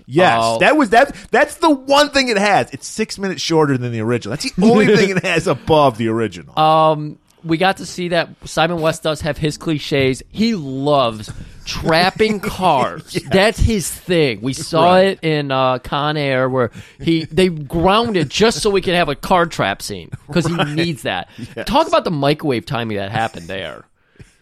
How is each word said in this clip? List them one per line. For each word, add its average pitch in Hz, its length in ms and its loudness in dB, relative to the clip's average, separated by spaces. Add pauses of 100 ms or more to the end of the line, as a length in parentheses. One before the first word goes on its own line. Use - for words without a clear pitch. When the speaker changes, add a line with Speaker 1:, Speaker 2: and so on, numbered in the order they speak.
Speaker 1:
Yes, 135 360 4
Speaker 2:
Uh, 113 180 2
Speaker 1:
that 233 180 4
was, 247 140 2
that, 262 220 6 (180)
that's 294 240 2
the 330 140 2
one 277 420 2
thing 269 180 0
it 214 80 0
has. 190 340 2
It's - 160 -12
six - 320 -8
minutes 190 220 -6
shorter 156 360 2
than 123 140 -6
the 117 80 -6
original. 110 360 -2
That's - 160 -8
the 185 140 0
only 226 220 6
Speaker 2:
<laughs> 214 80 6
Speaker 1:
thing 190 140 4
it 185 160 -4
has 175 220 0
above 147 500 2
the 117 100 -2
original. 110 500 -4
Speaker 2:
Um, 156 600 2 (240)
we 165 140 -2
got 185 200 0
to - 80 -12
see 180 240 -8
that 165 200 -2 (160)
Simon 165 360 -2
West 156 220 -2
does 156 180 -4
have 147 160 -4
his 151 200 -2
cliches. 139 720 -2
He 226 260 -2
loves 135 760 0 (360)
trapping 185 760 0
Speaker 1:
<laughs> - 20 -16
Speaker 2:
cars. 143 720 -2
Speaker 1:
Yes. 180 180 -6
Speaker 2:
That's 202 280 2
his 220 320 0
thing. 143 500 -2
We 131 120 -4
saw 165 400 2
Speaker 1:
Right. 185 160 6
Speaker 2:
it 185 140 -6
in, 147 280 -2
uh, 131 280 2
Con 147 380 -4
Air 131 320 0
where 127 220 0 (280)
he, 160 260 0
they 185 240 2
grounded 170 800 0
just 220 340 2
so 214 60 2
we 196 120 2
could 185 140 -2
have 175 140 0
a 139 60 -2
car 175 300 2
trap 101 360 -4
scene 92 280 -12 (220)
'cause 170 160 0
he 170 60 -2
Speaker 1:
Right. 170 200 -2
Speaker 2:
needs 165 300 -4
that. 95 260 -6 (260)
Speaker 1:
Yes. - 120 -10
Speaker 2:
Talk 294 200 2
about 311 180 0
the 202 60 -4
microwave 143 540 0
timing 117 320 -6
that 98 140 -6
happened 107 380 -6
there. 82 400 -10
Speaker 1:
<laughs> - 40 -20 (480)